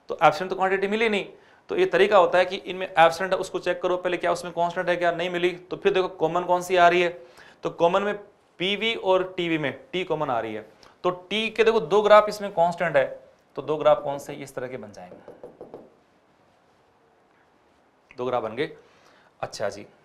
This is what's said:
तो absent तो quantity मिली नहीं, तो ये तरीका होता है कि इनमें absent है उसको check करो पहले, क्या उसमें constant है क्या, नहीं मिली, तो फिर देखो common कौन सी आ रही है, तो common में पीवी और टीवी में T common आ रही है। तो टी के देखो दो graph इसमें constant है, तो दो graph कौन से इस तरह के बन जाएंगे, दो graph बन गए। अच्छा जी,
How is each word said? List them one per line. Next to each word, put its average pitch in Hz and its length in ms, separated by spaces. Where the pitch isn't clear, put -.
तो - 100
absent 165 300
तो 185 60
quantity 190 320
मिली 220 220
नहीं, 214 160
तो - 60
ये 185 120
तरीका 202 300
होता 175 200
है 185 80
कि 185 120
इनमें 185 320
absent 180 440
है 185 60
उसको 180 200
check 175 220
करो 180 160
पहले, 180 200
क्या 170 140
उसमें 170 220
constant 170 360
है 175 60
क्या, 170 160
नहीं 170 180
मिली, 180 220
तो 160 260
फिर 196 160
देखो 180 160
common 170 360
कौन 180 160
सी 180 160
आ 175 100
रही 175 140
है, 175 80
तो 165 80
common 175 320
में 202 140
पीवी 202 360
और 185 280
टीवी 170 200
में 143 140
T 180 140
common 151 240
आ 120 100
रही 110 140
है। 107 120
तो 180 60
टी 208 400
के 220 140
देखो 220 180
दो 190 200
graph 208 280
इसमें 196 240
constant 170 440
है, 131 80
तो 147 40
दो 147 160
graph 147 260
कौन 143 160
से 147 160
इस 139 200
तरह 127 120
के 127 100
बन 107 140
जाएंगे, - 420
दो 123 140
graph 123 180
बन 110 120
गए। 156 160
अच्छा 110 300
जी, 101 160